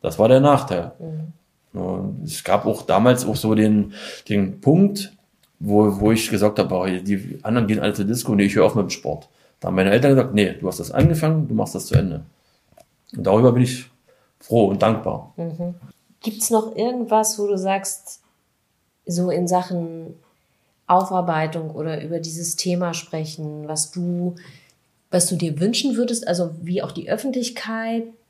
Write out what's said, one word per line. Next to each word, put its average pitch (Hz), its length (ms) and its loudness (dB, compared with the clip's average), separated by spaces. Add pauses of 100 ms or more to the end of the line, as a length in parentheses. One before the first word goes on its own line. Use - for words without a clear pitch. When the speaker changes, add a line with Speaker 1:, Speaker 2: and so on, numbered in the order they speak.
Speaker 1:
Das - 180 -6
war 107 80 6
der 131 140 8
Nachteil. 135 580 2
Speaker 2:
Mhm. 156 800 -12
Speaker 1:
Und 95 440 -6
es - 200 -10
gab 101 220 0
auch 110 160 0
damals 113 460 4
auch 104 80 -2
so 110 180 0
den, 107 400 4 (340)
den 98 320 -2
Punkt, 190 540 4 (460)
wo, 104 400 4
wo 107 120 4
ich 113 200 0
gesagt 104 260 2
hab, 98 120 0
„Boah, 92 180 -2
die 95 560 -4
anderen 113 240 0
gehen 107 120 2
alle 101 140 0
zur 101 120 -2
Disco, 117 280 -2
nee, 101 120 4
ich 98 100 2
hör 107 100 6
auf 107 80 4
mit 101 120 2
dem 85 40 -8
Sport.“ - 400 -8 (300)
Da - 80 -6
haben 90 80 -2
meine 95 160 4
Eltern 127 240 6
gesagt, 117 180 2
„Nee, 98 260 2
du 95 80 -6
hast 90 120 -6
das - 100 -8
angefangen, 156 580 2
du - 60 -4
machst 107 220 -2
das - 100 -6
zu - 80 -6
Ende.“ 82 280 2 (920)
Und 98 120 -4
darüber 113 240 6
bin 123 100 4
ich - 240 -2 (540)
froh 113 260 2
und 98 160 0
dankbar. - 560 -2
Speaker 2:
Mhm. 170 380 -8 (480)
Gibt's - 260 -6
noch 226 260 0
irgendwas, 220 600 0
wo 202 80 -2
du 202 120 0
sagst, 190 640 -6 (840)
so 175 240 -2
in 175 180 0
Sachen 170 680 -4 (720)
Aufarbeitung 170 840 0
oder 156 320 -8
über 165 160 -6
dieses 165 360 -8
Thema 175 400 -2
sprechen, 156 720 -10
was 156 240 -6
du, 175 440 -4 (760)
was 180 160 0
du 185 80 -2
dir 151 240 -4
wünschen 233 380 0
würdest, 233 300 -2
also 170 240 -2 (120)
wie 180 180 -4
auch - 100 -8
die - 200 -8
Öffentlichkeit 226 920 -4 (260)